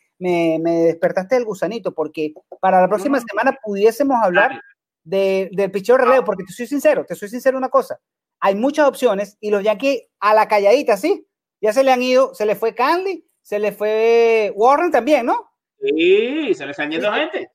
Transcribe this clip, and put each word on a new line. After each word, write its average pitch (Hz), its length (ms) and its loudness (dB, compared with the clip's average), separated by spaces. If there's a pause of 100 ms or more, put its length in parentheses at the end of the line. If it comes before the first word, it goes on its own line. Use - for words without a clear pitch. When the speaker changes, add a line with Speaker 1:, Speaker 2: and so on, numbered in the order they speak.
(180)
Speaker 1:
me, 170 440 0
me 170 80 0 (140)
despertaste 175 520 0
el 247 80 0
gusanito, 190 480 -6
porque 156 400 -6 (280)
para 190 200 4
la 185 80 4
próxima 269 300 0
Speaker 2:
Ujú. 233 100 -10
Speaker 1:
semana 233 340 -2
pudiésemos 226 600 0
hablar 196 280 2
Speaker 2:
Dale. - 120 -12 (420)
Speaker 1:
de, 190 480 -2
del 190 180 -2
picheo 208 280 2
relevo, 254 240 4
Speaker 2:
Ah. - 20 -2
Speaker 1:
porque 190 200 -6
te - 80 -18
soy 240 140 -12
sincero, 277 400 0
te 175 80 -10
soy 202 140 -14
sincero 254 300 -2
una 262 100 -4
cosa, 254 300 -2 (420)
hay 196 140 2
muchas 277 340 2
opciones 208 520 -2
y 208 100 -4
los 208 120 0
Yankees 214 420 -2 (160)
a 208 140 2
la 214 140 4
calladita, 214 480 2
¿sí? 311 300 -4 (340)
Ya 214 120 0
se 269 120 2
le 262 80 4
han 247 100 0
ido, 254 320 2
se 208 120 -4
le 208 100 0
fue 226 180 -4
Candy, 339 520 -2 (160)
se 208 160 -6
le 208 140 -2
fue 220 840 0
Warren 285 340 2
también, 247 360 2
¿no? 427 240 -4 (300)
Speaker 2:
Sí, 202 760 0
se 147 100 -12
le 139 60 -10
están 147 200 -8
yendo 180 220 -4
Speaker 1:
Sí, 247 80 -2
Speaker 2:
gente. - 340 -8